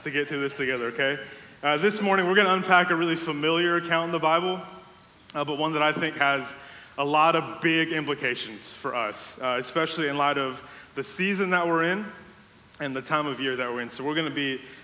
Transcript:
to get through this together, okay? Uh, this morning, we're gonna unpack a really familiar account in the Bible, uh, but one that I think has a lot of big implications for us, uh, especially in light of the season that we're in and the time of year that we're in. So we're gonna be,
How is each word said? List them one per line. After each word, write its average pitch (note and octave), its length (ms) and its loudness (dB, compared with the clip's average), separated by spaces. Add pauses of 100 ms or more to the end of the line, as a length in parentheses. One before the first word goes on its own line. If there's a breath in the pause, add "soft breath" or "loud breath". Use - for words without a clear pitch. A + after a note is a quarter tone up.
to D3+ 80 -8
get C#3+ 160 0
through D3 140 -4
this C#3 160 -4
together, B2+ 300 -2
okay? C#3 300 0 (460 loud breath)
Uh, D3 140 2
this G#3 240 2
morning, F#3+ 260 4
we're F3+ 80 4
gonna G3 180 6
unpack F#3 380 6
a E3+ 60 4
really E3 180 2
familiar E3 600 2
account E3 300 0
in E3+ 40 -4
the E3+ 80 0
Bible, F3 420 2 (720)
uh, D3 120 -2
but C#3+ 140 -4
one D#3 160 0
that D3+ 80 2
I D3+ 100 4
think D#3 240 -2
has C#3 280 2 (540 loud breath)
a C#3+ 60 2
lot D3+ 320 6
of D#3+ 240 -2
big D#3+ 320 2
implications B2+ 760 -4
for B2 280 -8
us, G#2+ 440 -6
uh, B2+ 200 -2
especially D#3+ 480 -2
in C#3+ 100 -2
light C#3+ 200 2
of C3 220 -4 (360 loud breath)
the C#3 80 -6
season F#3+ 460 -2
that F3 180 2
we're E3 160 2
in F#3+ 200 0 (760)
and C#3 140 -6
the C3 60 -4
time D3 280 -2
of B2+ 120 -6
year C3 140 -2
that B2 160 -2
we're A#2+ 120 -4
in. A#2+ 80 -8
So C3 120 -10
we're D3+ 140 -2
gonna D#3+ 120 -2
be, C3+ 320 -4 (240 loud breath)